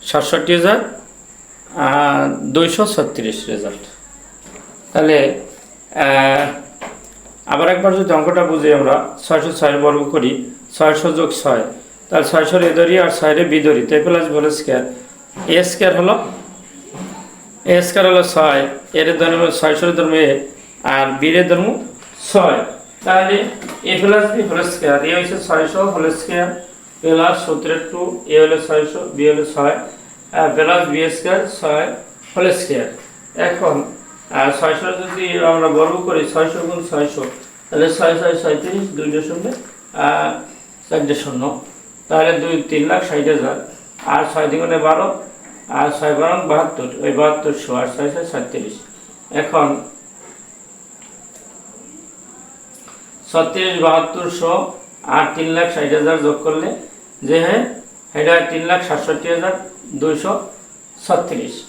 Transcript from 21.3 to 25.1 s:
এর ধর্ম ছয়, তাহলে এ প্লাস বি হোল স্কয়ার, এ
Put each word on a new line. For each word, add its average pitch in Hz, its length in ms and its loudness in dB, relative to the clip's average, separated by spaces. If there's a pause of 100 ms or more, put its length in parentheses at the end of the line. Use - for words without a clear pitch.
এর 175 180 4
ধর্ম 175 200 2 (640)
ছয়, 170 280 4 (460)
তাহলে 185 320 4 (460)
এ 190 180 -2
প্লাস 208 240 6 (100)
বি 233 60 0
হোল 170 220 -2
স্কয়ার, 151 420 0
এ 165 100 0